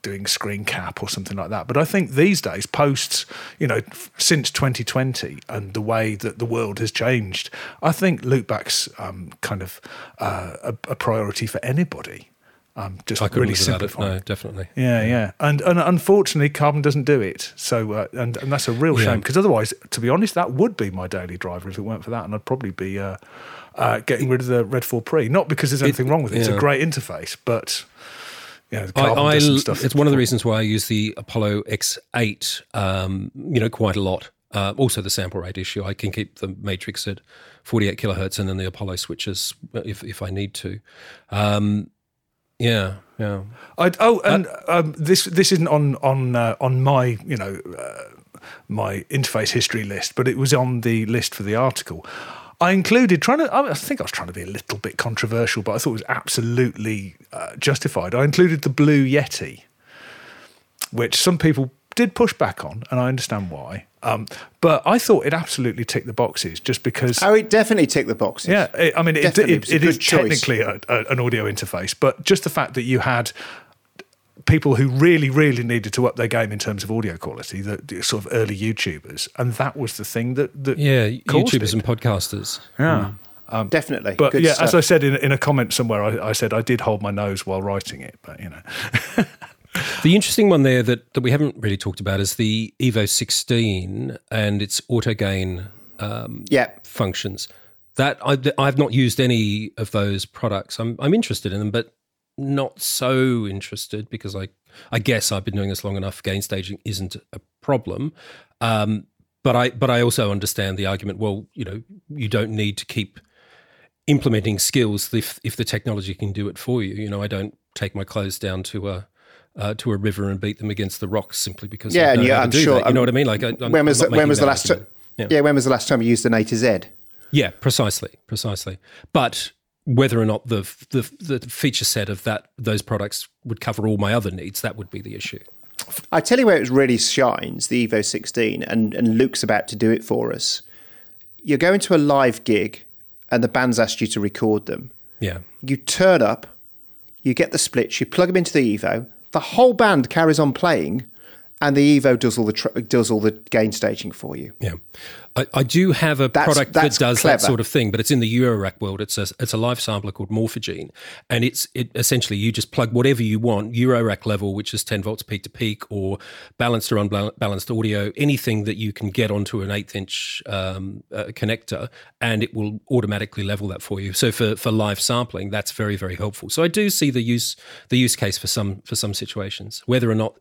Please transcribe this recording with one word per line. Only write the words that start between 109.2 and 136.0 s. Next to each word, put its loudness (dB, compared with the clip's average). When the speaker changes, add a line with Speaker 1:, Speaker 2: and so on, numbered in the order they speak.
Speaker 2:
but 4
I, 2
but -2
I 4
also 2
understand -2
the -4
argument. -4
Well, -4
you -8
know, -12
you -6
don't 0
need -2
to -10
keep -8
implementing 2
skills 0
if, -4
if -8
the -4
technology -6
can -6
do -6
it -12
for -2
you. -6
You -8
know, -6
I -4
don't -6
take -6
my -6
clothes -6
down -6
to -8
a, -8
uh, -4
to -4
a 0
river -2
and -4
beat -6
them -6
against -6
the -6
rocks -4
simply -8
because -6
Speaker 3:
Yeah, 6
Speaker 2:
I 8
Speaker 3:
and 6
Speaker 2:
know 6
Speaker 3:
yeah, 6
Speaker 2:
how 4
to 4
Speaker 3:
I'm 2
Speaker 2:
do 6
Speaker 3:
sure, 6
Speaker 2:
that. 4
You 6
know 4
Speaker 3:
um, 4
Speaker 2:
what 2
I 2
mean? 2
Like, 0
I, 0
I'm, -2
Speaker 3:
when 6
was 4
Speaker 2:
I'm 6
not 4
Speaker 3:
the, 4
when 6
Speaker 2:
making 6
Speaker 3:
was 6
the 4
Speaker 2:
that 6
Speaker 3:
last 0
ti-, 4
Speaker 2:
argument. -4
Yeah. -4
Speaker 3:
yeah, 6
when 6
was 4
the 4
last 0
time 4
you 2
used 4
an 4
A 6
to -2
Z? 4
Speaker 2:
Yeah, 2
precisely, 0
precisely. -8
But 0
whether 2
or 2
not -2
the, 0
the, -4
the -16
feature -2
set -2
of -8
that, -4
those -2
products -6
would -8
cover -2
all 2
my 2
other 0
needs, -10
that -6
would -14
be -12
the -12
issue. -12